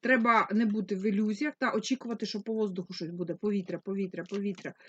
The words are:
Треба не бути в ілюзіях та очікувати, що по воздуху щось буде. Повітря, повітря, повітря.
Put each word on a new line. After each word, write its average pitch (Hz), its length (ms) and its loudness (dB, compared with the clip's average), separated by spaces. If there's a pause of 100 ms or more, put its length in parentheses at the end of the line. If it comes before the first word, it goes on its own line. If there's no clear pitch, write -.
Треба 233 520 4
не 220 140 4
бути 208 280 0
в 190 120 -2
ілюзіях 214 520 2
та 247 120 2
очікувати, 233 560 -2
що 202 140 -4
по 226 120 -6
воздуху 190 420 -2
щось 170 160 -6
буде. 175 240 -6
Повітря, 190 440 -2
повітря, 196 520 -6
повітря. 196 440 -6 (140)